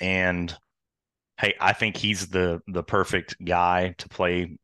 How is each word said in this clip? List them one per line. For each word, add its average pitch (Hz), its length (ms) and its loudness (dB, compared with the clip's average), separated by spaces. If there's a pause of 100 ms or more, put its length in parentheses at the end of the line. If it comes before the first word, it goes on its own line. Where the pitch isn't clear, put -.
And, 90 560 0 (840)
hey, 104 200 2
I 95 120 4
think 110 240 0
he's 95 320 -2
the, 90 400 0
the 90 160 -4
perfect 95 600 0
guy 87 540 2
to - 100 -14
play, 87 560 -2